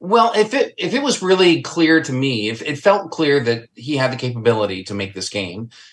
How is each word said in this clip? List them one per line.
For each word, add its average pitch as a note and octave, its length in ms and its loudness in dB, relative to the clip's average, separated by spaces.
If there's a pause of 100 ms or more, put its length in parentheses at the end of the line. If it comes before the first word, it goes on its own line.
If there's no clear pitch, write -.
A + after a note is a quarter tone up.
Well, A#3 340 4
if G#3+ 200 2
it, C4+ 220 0
if F3+ 160 -4
it C#4 100 0
was C4 200 -2
really F#3 400 4
clear D#3+ 400 2
to C#3 100 -6
me, B2+ 360 -2
if A#2 140 -6
it C#3+ 160 -6
felt G3 320 2
clear C#3+ 340 2
that A#2 300 -2
he C#3 220 -6
had C3 160 0
the B2 40 -8
capability A2+ 680 -2
to G2+ 100 -10
make G2 200 -8
this F#2 140 -10
game, G2+ 420 -8 (220)